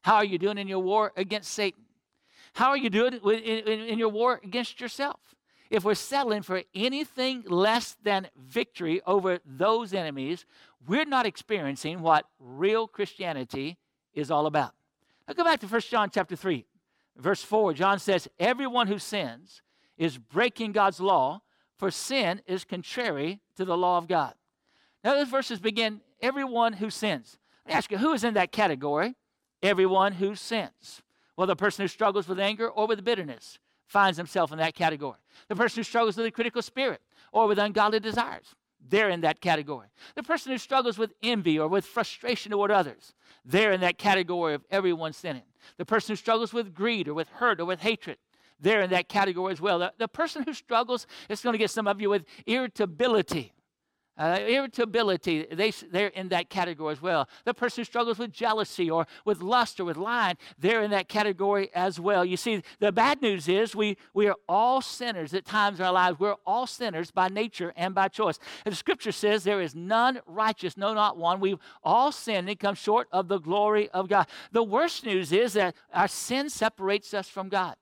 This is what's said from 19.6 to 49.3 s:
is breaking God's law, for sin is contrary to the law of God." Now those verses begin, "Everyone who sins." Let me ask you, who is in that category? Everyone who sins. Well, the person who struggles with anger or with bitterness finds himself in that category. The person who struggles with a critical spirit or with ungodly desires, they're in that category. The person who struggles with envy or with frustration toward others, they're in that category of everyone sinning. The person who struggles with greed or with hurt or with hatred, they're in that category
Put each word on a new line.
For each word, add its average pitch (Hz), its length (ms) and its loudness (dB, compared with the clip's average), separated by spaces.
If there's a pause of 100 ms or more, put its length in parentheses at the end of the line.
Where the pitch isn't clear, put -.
is 160 200 -2
breaking 208 560 -2
God's 196 260 2
law, 180 420 2 (360)
for 190 120 -2
sin 202 560 -2
is 180 180 -4
contrary 185 760 -4 (160)
to 185 100 -4
the 175 120 0
law 180 200 2
of 170 100 -2
God." 156 280 0 (680)
Now 254 120 4
those 285 140 2
verses 240 300 -2
begin, 214 420 -2 (200)
"Everyone 240 520 0
who 208 160 -6
sins." 165 480 -4 (280)
Let - 60 -8
me - 60 0
ask - 140 -2
you, 196 60 -2
who 302 160 2
is 214 100 0
in 233 120 0
that 185 160 2
category? 156 640 0 (480)
Everyone 190 500 4
who 196 220 -2
sins. - 680 -8 (340)
Well, 185 120 2
the 190 80 2
person 196 280 0
who 185 40 -2
struggles 202 400 0
with 185 120 -4
anger 214 300 -2
or 214 160 0
with 214 180 -2
bitterness 185 540 -6 (300)
finds 190 300 4
himself 165 340 -2
in 156 80 -10
that 160 160 -2
category. 147 420 -2 (300)
The 180 80 -6
person 226 240 0
who 233 40 -4
struggles 226 320 0
with 226 120 -2
a 214 40 -4
critical 233 300 -4
spirit 254 400 -4 (300)
or 214 160 4
with 202 100 4
ungodly 208 420 2
desires, 220 560 -4 (320)
they're 202 220 4
in 175 120 0
that 156 200 2
category. 147 460 -2 (260)
The 285 80 -8
person 277 300 -4
who 254 80 -2
struggles 240 400 0
with 220 140 -2 (100)
envy 185 340 2
or 156 100 2
with 185 180 0
frustration 233 680 -4
toward 202 180 2
others, 175 460 0 (280)
they're 196 280 4
in 185 100 2
that 175 160 2
category 175 560 2
of 143 160 -6
everyone 170 440 0
sinning. 139 300 -8 (340)
The - 80 -8
person 220 280 0
who 196 40 -4
struggles 226 360 -2
with 208 220 -4
greed 196 320 -2
or 151 80 -6
with 160 140 -6
hurt 226 300 -2
or 170 60 -4
with 175 140 -4
hatred, 196 380 -4 (420)
they're 202 220 4
in 180 100 0
that 180 180 0
category 190 440 0